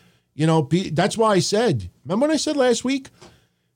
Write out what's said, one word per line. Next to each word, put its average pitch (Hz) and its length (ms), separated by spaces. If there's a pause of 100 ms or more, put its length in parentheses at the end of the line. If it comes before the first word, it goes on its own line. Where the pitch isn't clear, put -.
(360)
You 151 120
know, 160 160
pe-, 170 280
that's 175 260
why 220 160
I 190 60
said, 170 500 (160)
remember 214 220
when 320 60
I 302 40
said 311 180
last 247 300
week? 269 240 (680)